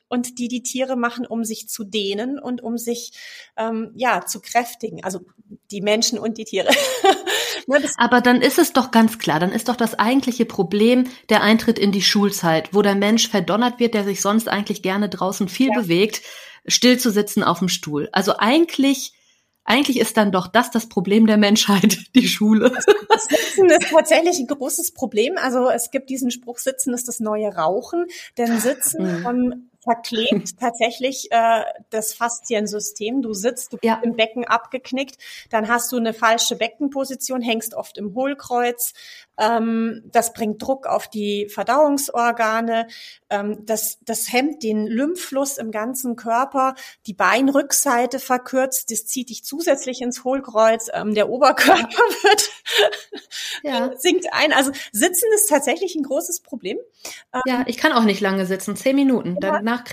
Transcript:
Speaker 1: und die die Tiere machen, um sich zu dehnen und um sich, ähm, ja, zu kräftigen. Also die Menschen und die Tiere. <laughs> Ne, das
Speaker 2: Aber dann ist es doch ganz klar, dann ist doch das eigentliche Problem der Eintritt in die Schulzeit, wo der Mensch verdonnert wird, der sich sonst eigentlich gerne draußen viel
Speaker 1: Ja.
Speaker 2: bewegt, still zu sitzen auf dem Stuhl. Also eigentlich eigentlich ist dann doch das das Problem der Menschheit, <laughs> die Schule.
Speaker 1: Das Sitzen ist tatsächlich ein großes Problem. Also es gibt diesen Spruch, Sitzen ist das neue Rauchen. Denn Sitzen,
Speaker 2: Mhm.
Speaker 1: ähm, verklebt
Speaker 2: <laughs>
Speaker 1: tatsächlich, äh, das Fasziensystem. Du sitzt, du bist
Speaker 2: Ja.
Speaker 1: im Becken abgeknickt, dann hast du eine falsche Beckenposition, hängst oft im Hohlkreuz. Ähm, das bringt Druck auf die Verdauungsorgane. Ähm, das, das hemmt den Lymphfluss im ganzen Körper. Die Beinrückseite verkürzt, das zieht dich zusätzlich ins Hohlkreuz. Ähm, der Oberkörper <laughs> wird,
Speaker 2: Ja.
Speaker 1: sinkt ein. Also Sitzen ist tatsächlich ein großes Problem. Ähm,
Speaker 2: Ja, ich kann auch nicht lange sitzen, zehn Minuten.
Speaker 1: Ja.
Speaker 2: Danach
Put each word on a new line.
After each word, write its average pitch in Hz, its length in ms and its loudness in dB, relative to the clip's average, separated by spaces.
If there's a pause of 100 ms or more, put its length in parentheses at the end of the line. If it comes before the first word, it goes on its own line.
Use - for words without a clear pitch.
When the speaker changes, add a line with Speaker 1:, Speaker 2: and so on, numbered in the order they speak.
Speaker 1:
und 247 300 -4
die 240 100 -6
die 240 140 -6
Tiere 262 340 -4
machen, 240 300 -2
um 226 180 -4
sich 220 260 -8
zu - 140 -8
dehnen 208 540 -4
und 247 240 -6
um 233 140 -6
sich, 233 360 -8 (440)
ähm, 226 380 -4
ja, 214 320 -2
zu - 140 -10
kräftigen. 226 640 -4
Also 190 180 -8 (500)
die 202 100 -8
Menschen 214 380 0
und 220 200 -4
die 220 60 -10
Tiere. 196 240 -2
<laughs> 466 1000 0
Ne, 277 120 4
das 285 180 -4
Speaker 2:
Aber 240 220 6
dann 240 220 4
ist 285 180 4
es 311 120 4
doch 254 200 2
ganz 226 260 6
klar, 156 220 0
dann 180 100 2
ist - 180 -2
doch 240 60 0
das - 240 -2
eigentliche 240 460 2
Problem 220 640 2 (220)
der 214 120 4
Eintritt 220 380 4
in 202 100 4
die 190 120 0
Schulzeit, 175 680 2
wo 202 100 4
der 202 120 4
Mensch 214 340 2
verdonnert 214 520 0
wird, 226 140 2
der 202 100 0
sich 196 160 -4
sonst 214 280 2
eigentlich 202 340 -4
gerne 202 260 -2
draußen 185 400 -4
viel 254 260 0
Speaker 1:
Ja. 254 60 0
Speaker 2:
bewegt, 190 420 0 (440)
still 247 320 4
zu 254 120 0
sitzen 208 320 0
auf 170 160 2
dem 185 100 0
Stuhl. 147 440 -4
Also 190 260 2
eigentlich 277 760 2 (520)
eigentlich 254 320 2
ist - 180 0
dann 208 160 4
doch 180 140 0
das 240 240 2
das - 180 -2
Problem 202 380 4
der 214 100 4
Menschheit, 208 720 4
<laughs> - 80 -20
die - 140 6
Schule. 220 440 4 (360)
Speaker 1:
Das 427 160 2
Sitzen 370 420 2
ist 349 240 6
tatsächlich 311 480 4
ein 247 80 -4
großes 294 460 -6
Problem. 240 460 -2
Also 254 300 0
es 233 220 -2
gibt - 180 -6
diesen 262 220 -4
Spruch, 240 280 -12
Sitzen 262 360 -4
ist 247 140 -6
das 226 120 -8
neue 214 340 -2
Rauchen. 220 520 -2 (320)
Denn 233 200 0
Sitzen, 208 600 -2
Speaker 2:
Mhm. 180 60 -6
Speaker 1:
ähm, 247 440 -2 (160)
verklebt 233 720 -2
Speaker 2:
<laughs> - 40 -16
Speaker 1:
tatsächlich, 247 680 -4
äh, 226 320 2 (280)
das 214 220 -4
Fasziensystem. 214 1120 -4
Du 220 120 -4
sitzt, 226 380 -6
du 240 40 -12
bist - 80 -10
Speaker 2:
Ja. 226 180 2
Speaker 1:
im 233 140 -2
Becken 226 280 0
abgeknickt, 254 720 -4 (340)
dann 214 180 0
hast 233 240 0
du 254 40 -2
eine 226 160 0
falsche 226 440 0
Beckenposition, 262 840 -4
hängst 226 340 -4
oft - 220 -12
im 196 180 -10
Hohlkreuz. 247 800 -4 (440)
Ähm, 226 680 0
das - 260 0
bringt 214 280 -6
Druck 262 260 -6
auf 202 220 -4
die 208 400 -4
Verdauungsorgane. 233 1400 0 (420)
Ähm, 208 340 -4
das, - 400 -4
das - 280 -6
hemmt 269 320 0
den 214 240 -2
Lymphfluss 277 680 -4
im 226 140 -10
ganzen 233 460 -6
Körper. 262 580 -2 (320)
Die 202 80 -12
Beinrückseite 254 1040 2
verkürzt, 254 720 -2
das 220 160 -8
zieht 247 220 -8
dich - 160 -16
zusätzlich 277 560 -2
ins 247 240 -6
Hohlkreuz. 226 680 0
Ähm, 208 220 -4
der 208 140 2
Oberkörper 269 540 4
<laughs> 415 400 0
wird, 415 280 4 (1120)
Speaker 2:
Ja. 254 340 -2
Speaker 1:
sinkt 359 360 0
ein. 294 200 2
Also 277 180 2 (220)
Sitzen 359 420 0
ist 415 140 2
tatsächlich 302 480 0
ein 302 60 -2
großes - 380 -4
Problem. 233 380 -10 (540)
Ähm, 254 140 -4
Speaker 2:
Ja, 254 200 0
ich 233 100 -6
kann 311 160 2
auch 233 120 2
nicht 196 160 2
lange 190 260 0
sitzen, 190 300 -6
zehn 269 200 0
Minuten. 240 460 0
Speaker 1:
Ja. 196 100 0
Speaker 2:
Danach 226 400 -2